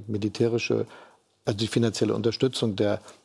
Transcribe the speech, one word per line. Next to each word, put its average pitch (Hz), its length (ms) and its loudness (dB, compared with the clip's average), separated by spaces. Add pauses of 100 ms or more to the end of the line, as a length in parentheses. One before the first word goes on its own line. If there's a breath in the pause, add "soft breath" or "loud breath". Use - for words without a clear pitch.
militärische, 110 800 0 (560 loud breath)
also 110 140 -2
die 110 100 0
finanzielle 110 480 2
Unterstützung 110 640 0
der, 104 240 2 (240 loud breath)